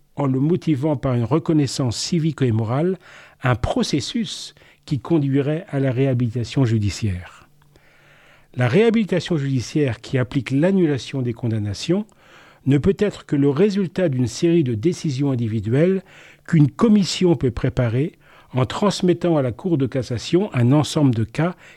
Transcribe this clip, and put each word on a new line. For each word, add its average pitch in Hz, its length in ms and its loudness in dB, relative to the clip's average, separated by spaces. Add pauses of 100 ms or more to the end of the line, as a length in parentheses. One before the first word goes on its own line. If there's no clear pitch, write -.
(160)
en 143 80 -2
le 131 160 0
motivant 151 560 0
par 131 160 -2
une 120 120 0
reconnaissance 143 760 0
civique 160 420 -2
et 127 100 2
morale, 127 480 -2 (440)
un 127 140 2
processus - 960 -4 (320)
qui 143 140 -4
conduirait 143 680 0
à - 120 -4
la 135 120 0
réhabilitation 127 720 0
judiciaire. 104 840 -2 (1080)
La 123 140 0
réhabilitation 196 680 2
judiciaire 135 640 -2
qui - 160 -6
implique 123 340 -2
l'annulation 147 720 0
des 120 140 -2
condamnations 113 720 -2 (600)
ne 135 120 4
peut 190 200 2
être - 280 -2
que 147 100 -2
le 139 140 4
résultat 185 580 0
d'une 127 180 0
série 170 380 2
de 123 100 -2
décisions 143 560 -2
individuelles 120 720 0 (440)
qu'une 151 240 6
commission 185 680 2
peut 127 140 0
préparer 127 640 -2 (420)
en 127 100 0
transmettant 175 720 0
à 143 60 2
la 123 100 -2
Cour 170 240 -2
de 135 80 0
cassation 131 680 -2
un 123 180 4
ensemble 147 420 2
de 110 100 -2
cas 170 320 -4 (200)